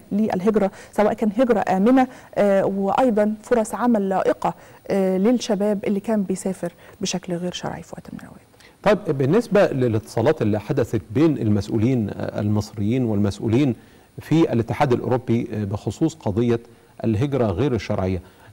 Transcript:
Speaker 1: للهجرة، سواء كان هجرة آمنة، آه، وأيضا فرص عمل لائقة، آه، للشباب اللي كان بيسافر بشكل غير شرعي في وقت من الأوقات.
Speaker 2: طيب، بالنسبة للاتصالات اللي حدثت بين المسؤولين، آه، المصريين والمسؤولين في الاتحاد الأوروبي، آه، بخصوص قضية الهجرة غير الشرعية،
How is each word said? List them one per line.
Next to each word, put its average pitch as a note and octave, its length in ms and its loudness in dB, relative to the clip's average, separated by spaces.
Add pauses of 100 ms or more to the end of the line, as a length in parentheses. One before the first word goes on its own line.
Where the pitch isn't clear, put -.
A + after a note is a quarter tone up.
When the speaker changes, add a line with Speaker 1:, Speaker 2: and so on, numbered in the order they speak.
(120)
Speaker 1:
للهجرة، G3+ 600 0 (200)
سواء G#3 220 2
كان A3 240 -2
هجرة A#3 320 2
آمنة، B3 380 4 (280)
آه، G3 300 2
وأيضا G#3 680 0 (100)
فرص A3 320 0
عمل G#3 340 0
لائقة، F#3 440 -2 (340)
آه، F#3+ 300 0
للشباب G#3 680 0
اللي G3 120 -2
كان G#3+ 240 -2
بيسافر F#3 480 -6 (300)
بشكل F3+ 320 -6
غير F3 200 -6
شرعي - 300 -10
في - 100 -20
وقت - 200 -16
من - 60 -14
الأوقات. - 220 -20 (420)
Speaker 2:
طيب، F#3+ 340 2
بالنسبة F3+ 500 4
للاتصالات B2 720 0
اللي G#2 180 2
حدثت B2+ 420 -2 (100)
بين C#3 260 4
المسؤولين، G#2+ 720 0
آه، G2+ 300 -6
المصريين G#2+ 640 -2
والمسؤولين A2 720 0 (460)
في D#3 320 2
الاتحاد A#2+ 400 0
الأوروبي، A#2+ 600 0
آه، G#2+ 100 -4
بخصوص G#2+ 520 -4
قضية A#2 440 0 (440)
الهجرة A#2+ 420 0
غير A2 280 0
الشرعية، F#2+ 480 -4 (320)